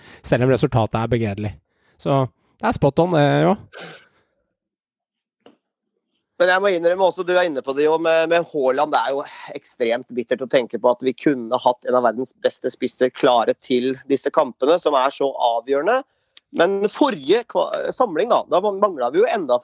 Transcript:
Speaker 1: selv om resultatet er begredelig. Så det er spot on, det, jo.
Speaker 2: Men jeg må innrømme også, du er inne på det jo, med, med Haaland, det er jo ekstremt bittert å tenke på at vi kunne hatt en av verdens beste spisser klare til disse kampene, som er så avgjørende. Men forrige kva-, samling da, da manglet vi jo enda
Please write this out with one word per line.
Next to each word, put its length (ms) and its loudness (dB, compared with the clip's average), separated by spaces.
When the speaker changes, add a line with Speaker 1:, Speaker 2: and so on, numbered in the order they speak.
Speaker 1:
selv 220 0
om 60 4
resultatet 500 0
er 80 -4
begredelig. 460 -4
Så 300 -2
det 80 -2
er 40 2
spot 260 0
on, 140 2
det, 100 4
jo. 140 2
Speaker 2:
Men 140 4
jeg 100 2
må 80 2
innrømme 380 2
også, 180 -4
du 80 0
er 140 2
inne 180 -4
på 80 -2
det 140 2
jo, 100 2
med, 320 2
med 220 2
Haaland, 400 0
det 80 2
er 160 -2
jo 80 -4
ekstremt 580 -4
bittert 300 -4
å 60 -8
tenke 280 0
på 140 2
at 100 -10
vi 140 0
kunne 420 -2
hatt 300 -2
en 100 2
av 80 2
verdens 240 -2
beste 260 -4
spisser 400 -2
klare 480 2
til 380 -2
disse 240 -2
kampene, 480 0
som 160 -2
er 160 2
så 240 -4
avgjørende. 600 0
Men 220 2
forrige 640 0
kva-, 420 -4
samling 380 -2
da, 160 2
da 160 0
manglet 540 -2
vi 80 4
jo 80 0
enda 320 0